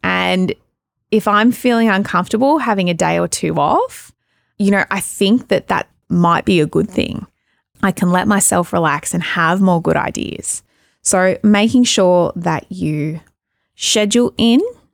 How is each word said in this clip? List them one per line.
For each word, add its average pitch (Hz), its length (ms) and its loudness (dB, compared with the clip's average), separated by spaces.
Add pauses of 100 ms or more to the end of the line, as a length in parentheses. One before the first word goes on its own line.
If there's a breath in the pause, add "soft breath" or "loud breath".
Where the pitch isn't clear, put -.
And 185 540 -2 (560)
if 214 160 0
I'm 214 240 4
feeling 233 380 2
uncomfortable 214 720 0
having 196 300 -2
a 175 40 0
day 165 240 0
or 175 100 0
two 160 320 -4
off, 359 520 -2 (460)
you 196 120 0
know, 196 220 2
I 196 80 -4
think 202 480 -2
that 185 200 -2
that - 200 -4 (200)
might 175 380 0
be - 140 2
a 151 80 2
good 170 220 -2
thing. - 360 -6 (560)
I 196 100 0
can 180 200 -2
let 180 160 0
myself 185 460 0
relax 156 400 -2
and 175 100 -2
have 170 380 0
more 180 200 2
good 165 140 0
ideas. - 680 -6 (400)
So 185 400 0
making 220 440 4
sure 180 500 2
that 170 360 -4
you 156 500 -4 (540)
schedule 226 600 0
in 233 240 4 (320)